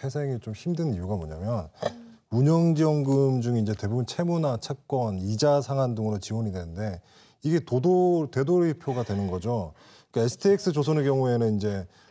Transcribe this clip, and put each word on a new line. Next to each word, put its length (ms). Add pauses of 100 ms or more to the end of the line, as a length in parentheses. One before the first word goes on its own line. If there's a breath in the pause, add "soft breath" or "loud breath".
회생이 360
좀 140
힘든 400
이유가 220
뭐냐면 540 (600 loud breath)
운영지원금 1120
중에 180
이제 140
대부분 320
채무나 520
채권, 640
이자 420
상환 340
등으로 240
지원이 320
되는데 500 (420 soft breath)
이게 160
도도-, 720
되돌이표가 720
되는 280
거죠. 420 (380 loud breath)
그러니까 140
에스티엑스 460
조선의 340
경우에는 500
이제 320 (240 soft breath)